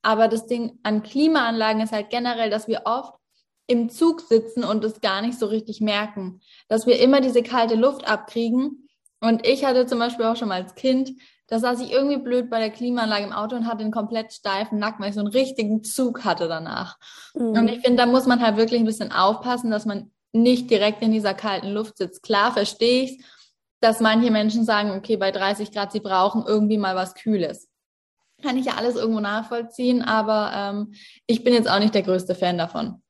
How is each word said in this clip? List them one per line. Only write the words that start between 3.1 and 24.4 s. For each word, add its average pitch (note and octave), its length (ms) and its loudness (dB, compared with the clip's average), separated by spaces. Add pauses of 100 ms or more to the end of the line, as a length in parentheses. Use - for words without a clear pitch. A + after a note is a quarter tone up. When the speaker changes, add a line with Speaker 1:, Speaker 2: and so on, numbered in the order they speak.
Speaker 1:
im A#3 240 0
Zug E4 300 2
sitzen A3+ 440 0
und G#3 200 0
es A3 160 -6
gar G3 220 -2
nicht A#3+ 160 -4
so A3 80 -2
richtig A3 340 -6
merken, G#3 600 -4 (280)
dass A3+ 180 0
wir B3 140 6
immer C4+ 200 6
diese B3 220 2
kalte A#3 320 0
Luft C4 320 0
abkriegen. A#3 840 -2 (320)
Und A3+ 260 2
ich C4+ 180 2
hatte B3+ 220 2
zum B3 120 -2
Beispiel A#3+ 280 -2
auch A#3 100 0
schon A#3 120 -6
mal F#3 140 -4
als F#3 120 -16
Kind, C4 360 0 (360)
da A3+ 120 -2
saß B3 220 0
ich B3 120 -8
irgendwie C#4 260 2
blöd B3 320 -2
bei A3+ 80 -2
der A3 120 -2
Klimaanlage A3 540 -2
im G3 80 -10
Auto A3 240 -6
und A3+ 100 -4
hatte A3 160 -6
einen G#3+ 100 -2
komplett A3 400 -6
steifen G#3 460 -4
Nacken, G#3+ 240 -4
weil G3+ 80 -4
ich G3+ 40 -10
so G#3 60 -4
einen G#3 120 -2
richtigen A3+ 520 0
Zug A#3+ 400 -4
hatte E3+ 240 0
danach. E3 500 -8 (360)
Speaker 2:
Mhm. A3 220 0
Speaker 1:
Und A3+ 120 4
ich A#3 120 -2
finde, B3 180 4
da A#3+ 80 4
muss B3+ 200 4
man A#3+ 160 4
halt G#3+ 140 2
wirklich A3+ 240 2
ein A3 60 4
bisschen G#3+ 260 -4
aufpassen, A3+ 580 0
dass G#3+ 160 -2
man G3+ 240 -6 (220)
nicht A#3+ 380 4
direkt G#3+ 320 2
in A3 100 2
dieser G#3 220 0
kalten G3 340 -6
Luft G#3+ 300 -6
sitzt. F#3 240 -8
Klar A3 300 2
verstehe A#3 520 2
ich's, C4 200 -12 (560)
dass A3+ 200 4
manche A3+ 300 4
Menschen A3 340 2